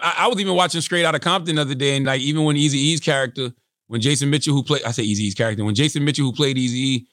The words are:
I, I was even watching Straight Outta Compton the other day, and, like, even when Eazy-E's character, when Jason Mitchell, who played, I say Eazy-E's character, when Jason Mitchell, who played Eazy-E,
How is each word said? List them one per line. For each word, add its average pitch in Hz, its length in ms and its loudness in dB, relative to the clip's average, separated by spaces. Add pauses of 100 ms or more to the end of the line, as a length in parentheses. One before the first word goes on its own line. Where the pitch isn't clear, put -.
I, 170 180 0
I 185 80 2
was 240 120 0
even 196 160 0
watching 175 260 2
Straight 175 240 0
Outta 156 140 2
Compton 170 360 0
the 151 80 2
other 135 100 -2
day, 135 240 0
and, 135 80 0
like, 135 160 0
even 151 220 0
when 151 120 2
Eazy-E's 147 440 2
character, 131 520 -2 (360)
when 117 120 -4
Jason 143 300 0
Mitchell, 147 240 2
who 139 80 2
played, 139 220 -2
I 117 80 -2
say 117 120 -2
Eazy-E's 104 300 0
character, 110 320 -2
when 107 80 0
Jason 143 320 0
Mitchell, 143 200 0
who 123 80 -2
played 135 240 0
Eazy-E, 127 560 -2